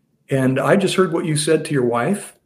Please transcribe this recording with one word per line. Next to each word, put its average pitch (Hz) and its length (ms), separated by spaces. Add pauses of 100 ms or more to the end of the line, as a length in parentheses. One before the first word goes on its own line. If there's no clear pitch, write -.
(280)
And 131 300
I 135 160
just 190 220
heard 185 160
what 170 120
you 156 120
said 156 300
to 151 60
your 131 120
wife, 123 600